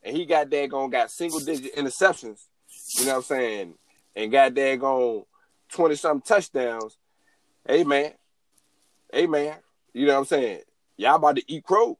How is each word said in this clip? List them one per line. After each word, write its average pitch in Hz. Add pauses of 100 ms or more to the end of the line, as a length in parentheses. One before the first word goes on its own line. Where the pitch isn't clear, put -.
and 123
he 170
got 147
daggone 139
got 120
single-digit 151
interceptions, 135 (580)
you 123
know 139
what 131
I'm 123
saying? 107 (420)
And 107
got 131
daggone 131 (420)
twenty-something 151
touchdowns. 120 (680)
Hey, 147
man. 143 (1000)
Hey, 165
man. 151 (380)
You 135
know 139
what 135
I'm 135
saying? 123 (360)
Y'all 123
about 151
to 120
eat 151
crow. 220